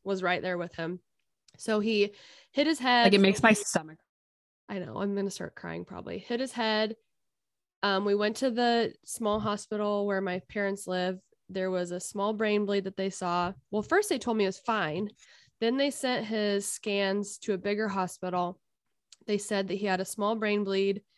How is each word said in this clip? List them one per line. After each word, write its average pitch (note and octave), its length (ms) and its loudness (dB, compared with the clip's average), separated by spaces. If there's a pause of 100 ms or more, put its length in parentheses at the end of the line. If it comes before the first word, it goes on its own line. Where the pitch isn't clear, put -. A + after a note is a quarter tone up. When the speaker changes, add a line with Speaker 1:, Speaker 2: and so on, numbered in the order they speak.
Speaker 1:
was G3 200 -2
right F3+ 180 0
there F#3 160 -2
with F3 180 -6
him. F3 240 -4 (580)
So G#3+ 220 0
he G#3 320 2 (400)
hit D4 160 2
his D#4+ 120 0
head. B3 260 4
Speaker 2:
Like, G3 80 8
it G3+ 40 8
Speaker 1:
So G3 40 8
Speaker 2:
makes G3 220 6
my - 80 10
Speaker 1:
we - 40 8
Speaker 2:
stomach. - 440 -4 (680)
Speaker 1:
I G3+ 100 -6
know, D3+ 180 -8
I'm G3+ 180 -2
gonna G3 140 -2
start - 260 -10
crying E3+ 300 -10
probably. F3 340 -10
Hit A#3+ 200 -6
his C4 140 -4
head. A3 420 -2 (880)
Um, G3 220 2
we G3+ 100 4
went G#3+ 220 0
to C4 140 2
the A#3 420 2 (120)
small G#3 340 0
hospital G#3 680 -2
where G3 160 0
my F#3 180 -2 (100)
parents G3 380 -2
live. F3+ 320 -2 (300)
There F#3 220 -2
was F3+ 200 -2
a F3+ 80 -4
small G3+ 340 -2
brain G#3 320 2
bleed G3 200 0
that F#3+ 100 -8
they F#3+ 140 -2
saw. F3 440 -2 (180)
Well, G#3 100 -2
first F#4 280 2
they C#4 100 0
told A#3 180 -2
me G#3 80 4
it - 20 2
was F#3 120 -4
fine. G3+ 500 -2 (500)
Then A#3+ 180 2
they C#4 140 2
sent B3+ 340 -2
his G#3 420 0
scans G3+ 720 -2
to - 140 -2
a F#3+ 40 0
bigger G#3 300 -2
hospital. F3+ 720 -2 (680)
They G#3 100 0
said G3+ 300 -2
that F3+ 80 -2
he G3+ 100 -2
had F#3 140 0
a F#3+ 60 -2
small G#3+ 300 -2
brain G#3 280 0
bleed G3 380 0 (160)